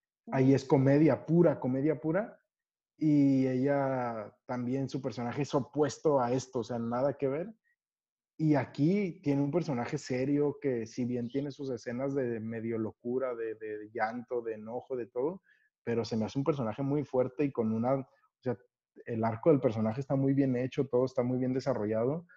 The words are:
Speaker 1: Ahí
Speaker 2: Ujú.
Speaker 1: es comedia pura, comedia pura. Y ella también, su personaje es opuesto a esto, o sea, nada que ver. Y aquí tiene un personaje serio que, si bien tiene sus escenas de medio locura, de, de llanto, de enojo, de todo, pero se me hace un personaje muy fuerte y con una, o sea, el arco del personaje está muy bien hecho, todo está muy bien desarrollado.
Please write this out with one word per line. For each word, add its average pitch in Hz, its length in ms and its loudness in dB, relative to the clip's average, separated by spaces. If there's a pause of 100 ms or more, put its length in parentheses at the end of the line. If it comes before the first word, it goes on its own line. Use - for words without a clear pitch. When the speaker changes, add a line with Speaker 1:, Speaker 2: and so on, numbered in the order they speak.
(320)
Speaker 1:
Ahí 131 160 4
Speaker 2:
Ujú. 135 60 8
Speaker 1:
es 135 100 2
comedia 139 600 4
pura, 160 340 4
comedia 139 400 0
pura. 175 400 -4 (580)
Y 139 480 4
ella 127 880 0 (120)
también, 127 420 -4
su 135 140 -6
personaje 120 400 -4
es 135 120 -2
opuesto 143 680 2
a 143 120 2
esto, 131 280 -2
o 110 40 -2
sea, 120 140 -6
nada 120 400 -2
que 139 100 -2
ver. 175 260 -6 (840)
Y 151 160 4
aquí 160 680 0
tiene 139 200 2
un 143 80 0
personaje 147 480 -2
serio 143 640 0
que, 120 260 -2
si 123 180 -4
bien 120 240 -2
tiene 139 220 -4
sus 135 200 -8
escenas 127 440 -6
de 120 260 -2
medio 113 380 -4
locura, 120 560 -4
de, 113 200 -6
de 107 380 -10
llanto, 117 500 -4
de 113 120 -6
enojo, 113 420 -10
de 117 100 -6
todo, 147 360 -6 (420)
pero 117 200 -2
se 113 120 -4
me 110 80 0
hace 107 140 -4
un 139 60 0
personaje 139 380 -2
muy 139 220 -2
fuerte 127 400 0
y 135 80 -2
con 110 200 0
una, 120 220 0
o 135 120 -4 (360)
sea, 123 160 -4 (460)
el 113 200 -2
arco 113 260 2
del 139 100 6
personaje 110 400 0
está 139 160 -4
muy 135 180 2
bien 135 220 2
hecho, 127 320 -2
todo 123 160 2
está 127 180 0
muy 127 160 0
bien 127 160 0
desarrollado. 123 720 -2 (100)